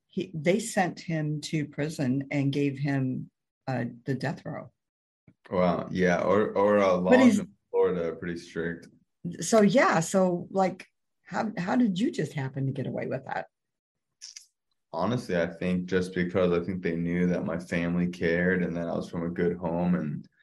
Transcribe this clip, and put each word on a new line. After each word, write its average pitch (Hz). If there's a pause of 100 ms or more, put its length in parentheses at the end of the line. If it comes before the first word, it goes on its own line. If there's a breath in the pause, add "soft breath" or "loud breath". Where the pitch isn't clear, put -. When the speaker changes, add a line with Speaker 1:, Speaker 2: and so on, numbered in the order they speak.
Speaker 1:
he, -
they 170
sent 185
him 151
to 156
prison 143
and 139
gave 143
him, 135 (380)
uh, 123 (200)
the 139
death 131
row. - (800)
Speaker 2:
Wow. 90
Yeah. 90
Or, 101
or, 104
uh, 95
Speaker 1:
But 90
he's -
Speaker 2:
laws -
in - (180)
Florida 90
are 82
pretty 87
strict. 82 (540)
Speaker 1:
So, 220
yeah. 208
So, 175
like, 185 (360)
how, 214
how 185
did 214
you 269
just 156
happen 135
to 131
get 123
away 123
with -
that? - (1500)
Speaker 2:
Honestly, 92
I 85
think 90
just 92
because 90
I 85
think 92
they 87
knew 85
that 87
my 82
family 87
cared 87
and 85
that 85
I 82
was 82
from 85
a 85
good 87
home. 87
And, 76 (180 soft breath)